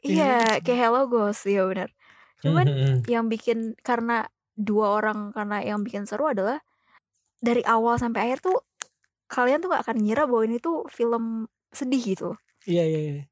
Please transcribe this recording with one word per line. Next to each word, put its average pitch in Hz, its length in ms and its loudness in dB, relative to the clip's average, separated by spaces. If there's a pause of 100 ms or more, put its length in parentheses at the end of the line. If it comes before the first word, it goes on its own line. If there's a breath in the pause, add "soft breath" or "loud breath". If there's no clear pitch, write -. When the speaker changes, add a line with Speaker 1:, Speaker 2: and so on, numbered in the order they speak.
Speaker 1:
Iya, 294 280 2
Speaker 2:
Hello 240 160 4
Ghost. 220 200 2
Speaker 1:
kayak 247 160 2
Hello 240 260 4
Ghost, 220 380 0
iya 196 200 2
benar. 185 240 -4 (500 soft breath)
Cuman 160 260 4
Speaker 3:
Hmm, 143 120 4
hmm, 135 160 2
hmm. 127 120 2
Speaker 1:
yang 233 240 0
bikin, 226 300 -2 (220)
karena 233 460 -2 (260)
dua 214 400 0
orang, 214 380 -2
karena 208 300 -6
yang 208 200 -4
bikin 202 240 -6
seru 214 240 -4
adalah 233 300 -2 (800 soft breath)
dari 233 260 0
awal 226 340 2
sampai 233 320 -2
akhir 262 140 -4
tuh 370 160 0 (680)
kalian 254 320 2
tuh 359 120 -4
gak 320 140 0
akan 226 160 -4
ngira 220 240 2
bahwa 247 200 2
ini 226 140 -2
tuh 330 300 -2
film 226 580 -2 (220)
sedih 254 360 -2
gitu. 185 260 -4 (340)
Speaker 2:
Iya, 170 200 2
iya, 160 160 0
iya. 147 320 -6